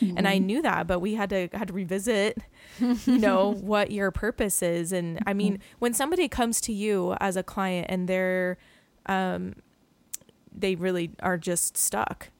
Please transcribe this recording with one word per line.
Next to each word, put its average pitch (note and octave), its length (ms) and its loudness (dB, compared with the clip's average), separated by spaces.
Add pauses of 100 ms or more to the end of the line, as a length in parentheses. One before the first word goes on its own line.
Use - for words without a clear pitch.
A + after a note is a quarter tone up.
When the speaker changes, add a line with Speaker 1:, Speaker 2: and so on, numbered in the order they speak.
Speaker 1:
And F#3+ 280 0
I G3 100 4
Speaker 2:
Mm-hmm. F#3+ 80 2
Speaker 1:
knew A3+ 160 0
that, E3+ 260 0
but F3+ 120 2
we G#3+ 140 -2
had G3+ 160 -2
to, F#3 220 0
had G3 160 -6
to E3+ 60 -10
revisit, G3+ 640 0 (420)
you A#3+ 380 4
know, G3 320 6
Speaker 2:
<laughs> G3+ 100 -2
Speaker 1:
what G#3 320 0
your G3 180 0
purpose G#3+ 520 -2
is. E3+ 300 0
And E3+ 340 -2
I G3+ 80 0
mean, G3 200 2
Speaker 2:
Mm-hmm. - 260 -14
Speaker 1:
when A#3+ 140 2
somebody D#4 340 2
comes A#3 340 0
to A#3 100 -4
you G3 480 0
as F#3+ 160 0
a F#3 80 -2
client F#3 440 -2
and F#3 200 -2
they're, F#3 500 0 (480)
um, F#3 480 -2 (960)
they F#3+ 220 0
really F3 460 -2
are F3+ 180 0
just E3+ 380 -2
stuck. - 640 -2